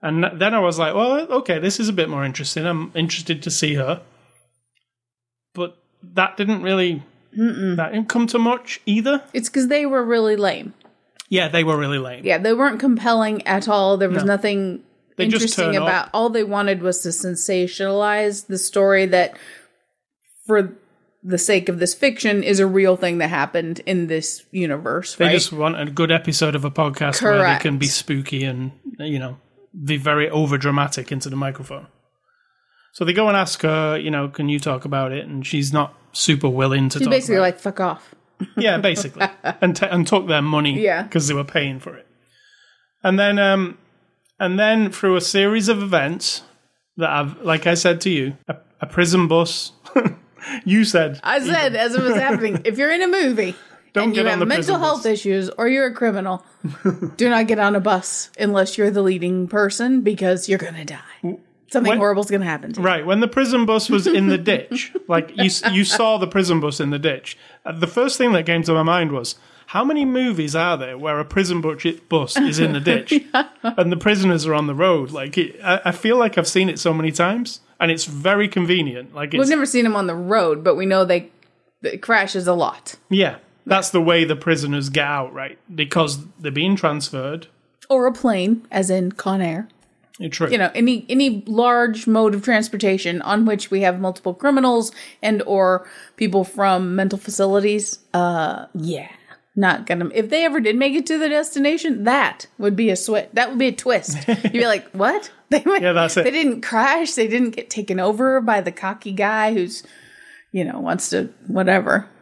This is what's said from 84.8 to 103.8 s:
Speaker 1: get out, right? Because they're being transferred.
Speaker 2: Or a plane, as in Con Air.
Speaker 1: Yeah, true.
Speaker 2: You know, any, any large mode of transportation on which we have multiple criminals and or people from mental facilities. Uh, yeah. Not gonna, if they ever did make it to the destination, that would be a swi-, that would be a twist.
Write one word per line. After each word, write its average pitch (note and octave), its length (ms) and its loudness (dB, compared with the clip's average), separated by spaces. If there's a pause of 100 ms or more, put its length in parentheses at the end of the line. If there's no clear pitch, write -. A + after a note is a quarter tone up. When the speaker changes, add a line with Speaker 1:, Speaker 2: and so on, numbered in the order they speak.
Speaker 1:
get C#3+ 180 0
out, C#3 260 -4
right? C3+ 240 -12 (160)
Because D3+ 460 0 (220)
they're D3+ 100 -6
being E3 260 0
transferred. D3 720 -4 (420)
Speaker 2:
Or B3+ 200 4
a B3+ 40 0
plane, A3 600 0
as F#3+ 180 0
in F#3 220 0
Con F#3+ 280 -4
Air. F3 280 -4 (500)
Speaker 1:
Yeah, E3+ 120 -8
true. D#3+ 200 -2
Speaker 2:
You A#3+ 80 0
know, F#3 160 2
any, A#3 340 0
any B3+ 380 2
large A#3 640 2
mode A3 260 4
of G3+ 100 -4
transportation G3+ 800 0
on G#3+ 240 2
which G#3 240 -2
we G3 120 0
have F#3 180 2
multiple F3+ 340 -4
criminals B3+ 560 2 (320)
and G#3+ 240 0
or F#3 420 2 (280)
people G3 280 2
from F#3 520 0
mental G3 240 0
facilities. G3+ 800 0 (120)
Uh, F3 640 -2
yeah. D#3+ 340 -6 (480)
Not F#3+ 300 2
gonna, F3 280 -2
if A3 160 0
they D#4+ 140 2
ever D#4 160 2
did A#3 160 0
make C4+ 180 2
it C#4+ 120 -2
to D#4+ 120 -2
the D#4 100 0
destination, D4 760 -2
that B3 420 0 (120)
would G3+ 180 0
be A3+ 140 2
a F#3 40 2
swi-, G#3+ 380 -2
that A3+ 180 2
would C4 80 -4
be C4 80 2
a B3+ 60 0
twist. A#3 520 -2